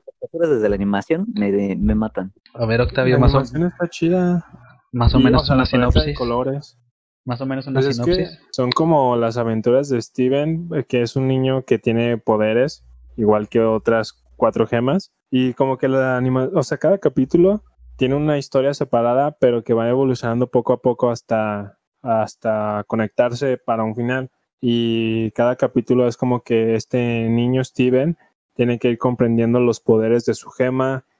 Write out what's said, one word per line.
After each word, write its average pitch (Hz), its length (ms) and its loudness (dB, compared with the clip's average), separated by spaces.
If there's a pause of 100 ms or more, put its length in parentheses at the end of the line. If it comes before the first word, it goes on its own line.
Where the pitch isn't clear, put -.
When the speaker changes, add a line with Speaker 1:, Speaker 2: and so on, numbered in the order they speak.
Speaker 1:
caricaturas 170 440 -4
desde 107 200 2
la 101 60 0
animación 101 580 -2
me, 101 440 -2
me 107 180 0
matan. 104 380 -4 (200)
Speaker 2:
A 117 120 -4
ver, 113 160 2
Octavio, 127 340 0
Speaker 3:
La 123 60 4
Speaker 2:
más 123 120 6
o, 139 40 4
Speaker 3:
animación 131 300 -2
está 175 200 -4
chida. 175 580 0 (460)
Speaker 2:
más 120 240 4
o 127 40 4
Speaker 3:
Y, 127 40 6
Speaker 2:
menos 143 200 4
Speaker 3:
o - 20 -6
sea, 139 100 2
Speaker 2:
una 131 80 4
Speaker 3:
la 127 60 -2
paleta 123 180 2
de 120 40 4 (140)
Speaker 2:
sinopsis. 143 120 -4
Speaker 3:
colores. 127 640 -4 (460)
Speaker 2:
Más 123 140 -6
o 135 60 -6
menos 135 220 -6
una 135 120 -2
Speaker 3:
Pues 135 180 0
es 120 80 -4
que 170 100 2
Speaker 2:
sinopsis. 185 240 -4 (120)
Speaker 3:
son 127 200 -2
como 147 440 2
las 117 220 -2
aventuras 120 520 0
de 143 120 -2
Steven, 147 760 -2
eh, 143 80 -2
que 123 200 -2
es 117 120 -4
un 131 120 -2
niño 131 360 0
que 113 160 0
tiene 117 380 0
poderes, 110 680 0 (300)
igual 107 320 0
que 117 140 0
otras 113 640 -2 (120)
cuatro - 320 0
gemas. 131 440 -2 (180)
Y 127 240 0
como 135 240 -2
que 135 100 -2
la 131 300 0
anima-, 131 360 -2
o 165 100 0
sea, 143 140 -6
cada 196 200 2
capítulo 175 680 0 (340)
tiene 135 180 0
una 147 220 0
historia 139 360 -2
separada, 127 680 0
pero 120 240 2
que 120 100 -2
va 113 160 0
evolucionando 123 580 0
poco 127 260 0
a 120 80 -4
poco 123 300 0
hasta, 107 680 -4 (240)
hasta 107 840 -2
conectarse 120 680 -2
para 113 260 -4
un 110 120 -4
final. 127 340 -4 (320)
Y 113 680 0
cada 123 240 0
capítulo 123 520 0
es 113 100 -4
como 123 240 -2
que 113 340 0
este 117 540 -2
niño 123 340 0
Steven 127 540 0 (360)
tiene 120 260 0
que 123 100 0
ir 117 80 0
comprendiendo 117 640 2
los 117 180 0
poderes 113 460 2
de 113 100 0
su - 160 -16
gema, 131 540 -2 (140)